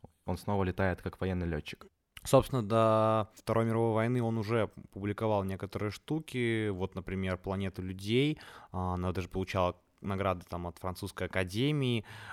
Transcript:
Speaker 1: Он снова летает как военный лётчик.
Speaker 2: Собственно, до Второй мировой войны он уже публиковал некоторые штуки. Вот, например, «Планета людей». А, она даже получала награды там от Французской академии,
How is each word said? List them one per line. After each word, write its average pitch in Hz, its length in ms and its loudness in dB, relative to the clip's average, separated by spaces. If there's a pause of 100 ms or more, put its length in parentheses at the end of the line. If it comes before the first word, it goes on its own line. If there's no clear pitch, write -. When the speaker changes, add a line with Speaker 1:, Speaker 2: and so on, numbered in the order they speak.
(260)
Speaker 1:
Он 90 120 -2
снова 98 260 0
летает 92 400 2
как - 180 -8
военный 92 260 0
лётчик. - 380 -4 (380)
Speaker 2:
Собственно, 127 400 4
до 110 720 4
Второй 113 300 2
мировой 113 280 2
войны 117 300 2
он 113 140 0
уже 107 320 0 (220)
публиковал 104 520 0
некоторые 98 480 -4
штуки. 117 800 -2
Вот, 95 260 -4
например, 95 420 -2
«Планета 95 440 -4
людей». 107 580 0 (320)
А, 92 240 -2
она 90 160 0
даже 90 180 -4
получала 92 460 0 (260)
награды 95 480 -2
там 87 180 -6
от 85 120 -10
Французской 92 480 -6
академии, 117 760 0 (300)